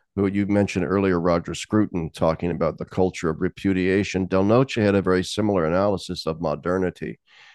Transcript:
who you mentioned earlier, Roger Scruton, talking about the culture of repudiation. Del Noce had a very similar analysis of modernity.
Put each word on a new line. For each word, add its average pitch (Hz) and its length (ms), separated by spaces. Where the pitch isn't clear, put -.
who 98 120
you 101 180
mentioned 98 400
earlier, 95 340
Roger 85 360
Scruton, 95 560
talking 85 400
about 80 260
the - 80
culture 90 440
of 76 120
repudiation. 92 840
Del 95 180
Noce 120 300
had 104 200
a 98 60
very 92 220
similar 101 420
analysis 92 640
of 80 120
modernity. 82 800